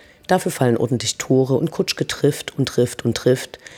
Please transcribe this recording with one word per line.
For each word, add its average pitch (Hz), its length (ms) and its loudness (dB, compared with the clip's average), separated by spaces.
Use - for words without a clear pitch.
dafür 180 240 0
fallen 123 260 2
ordentlich 120 400 -2
Tore 131 380 2
und 156 160 0
Kutschke - 360 -4
trifft - 520 -2
und 131 80 0
trifft - 380 -2
und 117 120 0
trifft, - 420 0